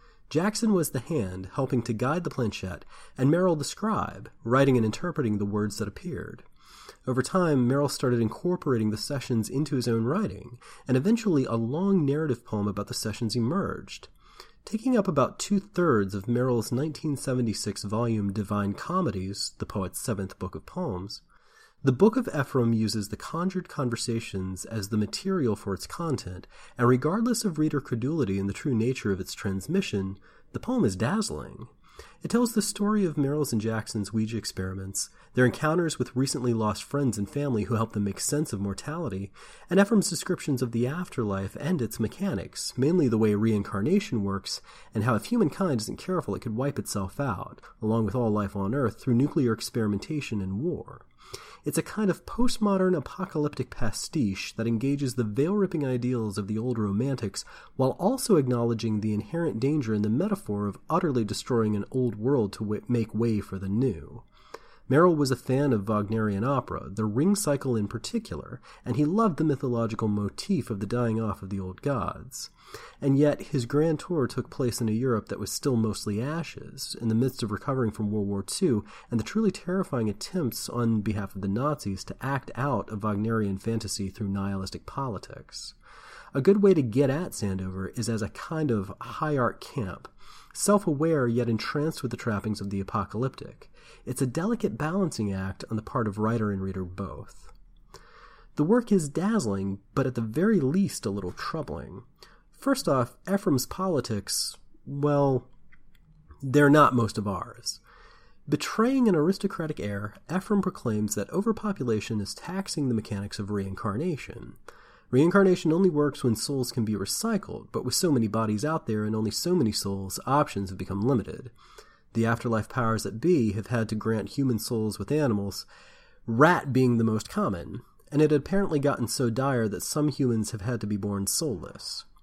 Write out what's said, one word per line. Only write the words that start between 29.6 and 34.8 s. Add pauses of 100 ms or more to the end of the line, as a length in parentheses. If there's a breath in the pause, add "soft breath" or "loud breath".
the
poem
is
dazzling. (560 loud breath)
It
tells
the
story
of
Merrill's
and
Jackson's
Ouija
experiments, (240 soft breath)